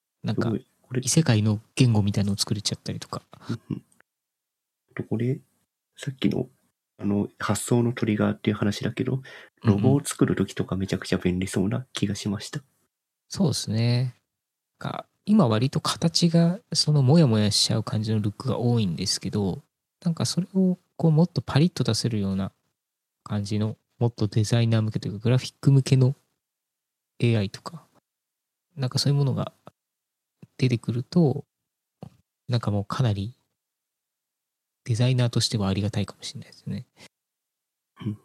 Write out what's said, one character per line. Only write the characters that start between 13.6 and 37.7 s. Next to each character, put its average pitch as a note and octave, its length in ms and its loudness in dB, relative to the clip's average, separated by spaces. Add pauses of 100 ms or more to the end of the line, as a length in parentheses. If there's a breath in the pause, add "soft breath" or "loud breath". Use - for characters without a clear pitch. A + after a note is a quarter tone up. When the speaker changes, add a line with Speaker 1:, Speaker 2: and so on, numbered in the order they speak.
Speaker 1:
ね。 A#2+ 420 0 (640)
か、 - 300 -10 (180)
今 G3+ 220 6
割 A2+ 240 2
と - 100 -2
形 - 480 0
が、 E3+ 300 4 (120)
そ D3+ 220 0
の、 C#3+ 80 4
モ C3 160 6
ヤ E3 80 8
モ A2 140 4
ヤ G#2+ 100 2
し - 180 0
ち A2+ 60 0
ゃ A2+ 40 0
う G#2+ 60 -2
感 A2 200 -4
じ A2 100 -2
の A2 60 0
ル G#2 100 -2
ッ G2 40 -8
ク - 140 -10
が A2+ 120 -2
多 A#2+ 200 2
い G#2+ 60 2
ん E2 100 -2
で F#2 120 -6
す - 120 -4
け - 120 -8
ど、 G2+ 320 -2 (420)
な F3 60 0
ん - 20 0
か - 120 -4
そ - 140 -4
れ F3+ 140 -2
を、 F#3 240 2 (200)
こ E3 100 2
う、 E3 40 6
も D3+ 120 6
っ F3 40 2
と - 140 -4
パ - 180 0
リ E3+ 80 4
ッ - 20 2
と - 140 -4
出 A2+ 120 0
せ - 140 -2
る G#2+ 100 -2
よ G2 140 -2
う - 20 -2
な F#2+ 160 -4 (720)
感 G#2 200 -4
じ G#2 140 -4
の、 G#2+ 200 -2 (200)
も A#2+ 100 0
っ A2+ 40 0
と G#2+ 160 -2
デ G#2+ 160 0
ザ A#2 180 0
イ A#2 60 2
ナ A2+ 120 2
ー - 20 0
向 G#2+ 100 -2
け A2+ 80 -4
と - 80 -8
い F2+ 40 -6
う - 20 -8
か、 G2+ 60 -10
グ A2+ 120 -2
ラ C3 60 4
フ - 80 -2
ィ - 60 -12
ッ - 80 -20
ク C#3 120 4
向 C3+ 100 6
け C3 160 2
の C3 160 4 (1040)
エ A#2 140 2
ー A2 60 2
ア - 20 0
イ G2 80 -2
と - 120 -20
か、 - 260 -16 (880)
な C3 120 -4
ん - 20 -2
か - 100 -2
そ E3 100 0
う C#3+ 40 4
い - 20 2
う - 20 2
も C#3+ 60 2
の C3 100 0
が - 200 -6 (1040)
出 C3 100 0
て B2 100 0
く - 140 -6
る A#2+ 120 -4
と、 - 420 0 (1040)
な B2 80 0
ん - 20 2
か - 100 -4
も G2+ 120 -2
う G2 40 -6
か - 160 -4
な A#2 120 2
り G2+ 200 -6 (1500)
デ B2 120 -2
ザ B2 120 0
イ B2+ 80 0
ナ B2 120 2
ー - 20 0
と A#2 100 -2
し - 80 -2
て A#2 100 -2
は G2 120 0
あ F#2+ 40 2
り G2 80 -2
が G2+ 80 -2
た G#2 120 -4
い F#2+ 40 -2
か - 100 -14
も - 80 -20
し - 120 -14
れ A2+ 60 -14
な - 60 -18
い - 40 -20
で - 20 -20
す - 140 -20
ね。 - 180 -8 (1160 loud breath)